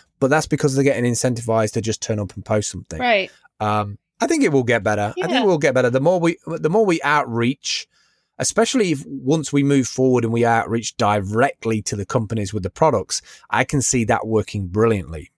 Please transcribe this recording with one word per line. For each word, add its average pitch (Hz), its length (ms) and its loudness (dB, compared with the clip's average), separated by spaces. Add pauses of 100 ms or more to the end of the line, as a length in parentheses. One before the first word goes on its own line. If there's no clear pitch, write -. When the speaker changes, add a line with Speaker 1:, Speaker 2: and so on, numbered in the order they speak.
(180)
Speaker 1:
but 135 100 2
that's 151 200 2
because 143 260 0
they're 139 80 2
getting 127 220 2
incentivized 117 720 0
to 117 60 -2
just 107 220 -4
turn 107 160 -4
up 101 160 -6
and 98 100 -14
post 107 260 -2
something. 90 280 -10
Speaker 2:
Right. 226 320 0 (300)
Speaker 1:
Um, 104 380 -2 (220)
I - 80 0
think 311 160 2
it 180 80 2
will 135 100 4
get 117 220 0
better. 104 340 0
I - 80 -2
think - 60 -2
Speaker 2:
Yeah. 247 100 2
Speaker 1:
it 214 40 2
will 180 120 2
get 139 160 2
better. 123 160 2
The 131 100 2
more 170 200 2
we, 170 260 0
the 156 240 -4
more 214 160 4
we 170 160 2
outreach, 127 840 -2 (500)
especially 220 540 0
if 143 140 -4
once 139 460 -2
we 143 120 2
move 139 240 2
forward 127 360 2
and 113 80 -2
we 117 120 2
outreach 113 520 0
directly 104 840 0
to - 140 -6
the 98 100 -6
companies 107 480 -4
with 104 80 -4
the 95 80 -4
products, - 500 0 (300)
I 120 140 2
can 135 180 -2
see 120 220 0
that 110 220 0
working 104 420 -2
brilliantly, 92 680 0